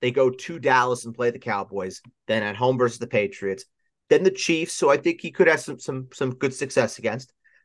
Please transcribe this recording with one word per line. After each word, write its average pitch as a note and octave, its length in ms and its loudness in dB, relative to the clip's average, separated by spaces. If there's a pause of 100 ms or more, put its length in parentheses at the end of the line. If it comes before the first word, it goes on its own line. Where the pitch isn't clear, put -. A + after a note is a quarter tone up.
they B2 100 0
go C3 200 4
to D#3+ 280 -12
Dallas B2+ 460 2
and A#2 100 -12
play A#2+ 160 0
the A#2+ 80 -10
Cowboys, G2 640 -6 (240)
then A2 160 0
at G#2 140 -6
home B2+ 220 2
versus A#2+ 200 2
the A#2 80 -8
Patriots, G2+ 580 -2 (460)
then D3+ 120 6
the F#3 80 6
Chiefs, E3+ 500 -2
who D3+ 100 4
I D3 60 6
think E3 240 -2
he E3+ 100 -10
could E3+ 160 4
have D#3+ 140 4
some, C#3+ 180 -12
some, C3 340 -10
some C3 220 -4
good C3 200 -2
success C3 440 -2
against, A2+ 340 -6 (320)